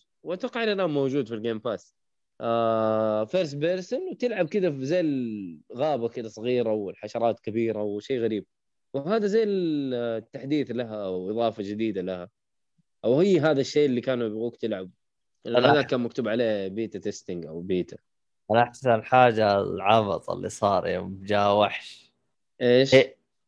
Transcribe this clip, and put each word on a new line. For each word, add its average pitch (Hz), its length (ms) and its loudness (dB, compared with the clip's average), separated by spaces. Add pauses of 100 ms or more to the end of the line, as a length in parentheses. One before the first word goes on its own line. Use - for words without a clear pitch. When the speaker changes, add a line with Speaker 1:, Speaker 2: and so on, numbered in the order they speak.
(240)
Speaker 1:
وأتوقع 226 400 -6
إنه 220 80 0
الآن 190 180 0
موجود 139 380 0
في 117 80 -8
الجيم 110 240 -4
باس. - 360 -6 (460)
آه، 110 840 2
فيرست 156 300 -2
بيرسون، 185 560 -4
وتلعب 185 360 -2
كده 185 240 0
في 131 140 -6
زي 175 140 0
الغابة 117 1080 -2
كده 113 200 -10
صغيرة، 117 420 -2
والحشرات 107 680 -2
كبيرة، 107 440 -2
وشيء 104 380 -4
غريب. 107 240 -2 (480)
وهذا 202 340 -2
زي 220 160 2
ال-، 160 500 -2
التحديث 120 800 -4
لها، 110 340 -6
أو 92 260 -4
إضافة 113 320 -2
جديدة 104 380 -4
لها. 90 280 -8 (760)
أو 127 140 4
هي 185 200 4
هذا 143 220 2
الشيء 147 240 2
اللي 123 160 0
كانوا 120 260 -2
يبغوك 113 280 -6
تلعب. 95 340 -6 (560)
لأن 120 180 2
Speaker 2:
أنا 123 100 6
Speaker 1:
هذا 143 80 4
كان 131 180 -2
مكتوب 117 280 -4
عليه 107 400 0
بيتا 104 320 -6
تيستينج 90 460 -8
أو 85 160 -10
بيتا. 90 360 -2 (540)
Speaker 2:
أنا 117 120 6
أحسن 117 400 0
حاجة 110 580 4
العبط 98 680 2
اللي 92 200 -4
صار 92 380 0
يوم 92 360 -4
جاء 101 340 2
وحش. - 560 -2 (480)
Speaker 1:
إيش؟ 131 340 6
Speaker 2:
هي، - 200 6 (320)